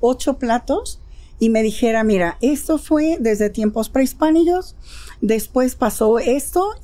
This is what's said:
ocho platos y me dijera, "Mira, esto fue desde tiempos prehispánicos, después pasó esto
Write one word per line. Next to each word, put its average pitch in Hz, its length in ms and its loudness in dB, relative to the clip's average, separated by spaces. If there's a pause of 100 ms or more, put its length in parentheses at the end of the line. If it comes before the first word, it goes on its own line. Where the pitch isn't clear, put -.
ocho 254 380 0
platos 254 640 -2 (380)
y 226 100 2
me 220 140 2
dijera, 226 420 0
"Mira, 185 360 2
esto 294 380 0
fue 311 420 0
desde 214 300 0
tiempos 214 380 -2
prehispánicos, 320 880 2 (440)
después 226 540 0
pasó 220 440 2
esto 285 520 0 (140)